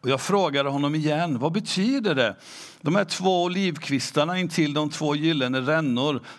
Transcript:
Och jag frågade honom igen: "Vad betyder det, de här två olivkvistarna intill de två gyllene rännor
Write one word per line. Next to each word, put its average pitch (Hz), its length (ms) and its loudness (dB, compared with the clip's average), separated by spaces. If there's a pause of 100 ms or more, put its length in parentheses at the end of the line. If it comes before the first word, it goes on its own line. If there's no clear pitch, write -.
Och 127 80 -2
jag 135 120 2
frågade 147 480 2
honom 143 260 0
igen: 156 440 0
"Vad 147 120 0
betyder 214 640 0
det, 117 200 2 (460)
de 170 140 2
här 202 100 2
två 185 380 0
olivkvistarna 175 960 0
intill 165 340 0
de 151 160 -2
två 147 260 -2
gyllene 139 460 0
rännor 139 600 0 (160)